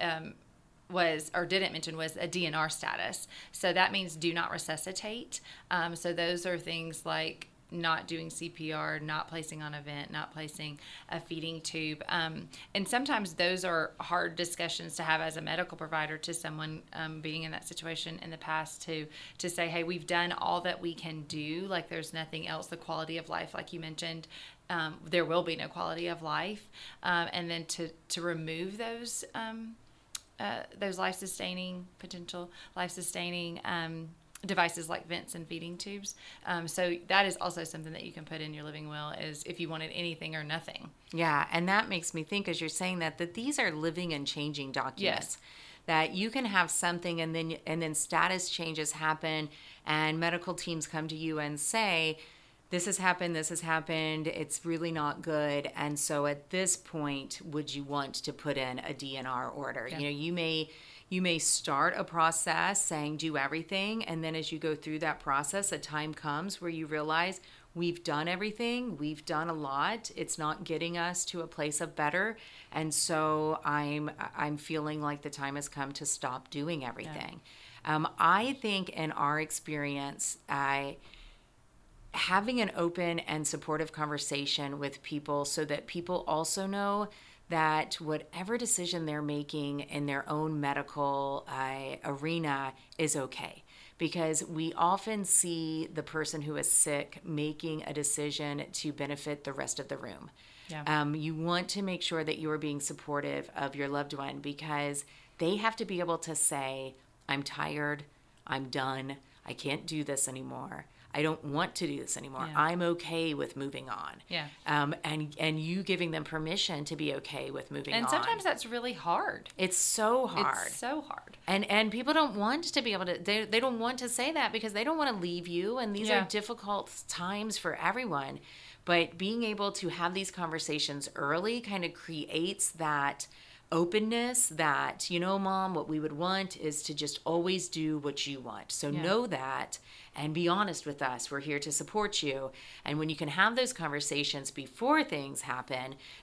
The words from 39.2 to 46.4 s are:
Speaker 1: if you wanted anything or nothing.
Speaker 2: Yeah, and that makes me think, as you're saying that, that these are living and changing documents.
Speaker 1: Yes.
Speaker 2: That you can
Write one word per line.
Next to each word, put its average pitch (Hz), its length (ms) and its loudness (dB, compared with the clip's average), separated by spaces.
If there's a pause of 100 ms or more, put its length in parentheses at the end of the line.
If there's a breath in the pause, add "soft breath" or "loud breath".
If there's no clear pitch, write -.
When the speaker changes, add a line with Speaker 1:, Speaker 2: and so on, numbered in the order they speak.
Speaker 1:
if 170 140 -6
you 165 80 -2
wanted 156 260 -4
anything 160 420 -4
or 156 80 -4
nothing. 156 480 -6 (200)
Speaker 2:
Yeah, 156 400 4
and 170 160 6
that 202 220 6
makes 175 240 0
me 160 100 0
think, 202 240 -2
as 165 140 0
you're 160 80 0
saying 180 300 0
that, 160 180 0
that 175 160 -2
these 277 260 0
are 208 120 4
living 160 420 0
and 143 120 -2
changing 143 460 -2
documents. 131 300 -2
Speaker 1:
Yes. - 360 2 (500 loud breath)
Speaker 2:
That 160 260 6
you 196 160 2
can 254 160 0